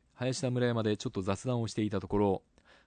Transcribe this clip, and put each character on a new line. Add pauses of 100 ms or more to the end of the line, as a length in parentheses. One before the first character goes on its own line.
(140)
林
田
村
山
で
ち
ょ
っ
と
雑
談
を
し
て
い
た
と
こ
ろ、 (440)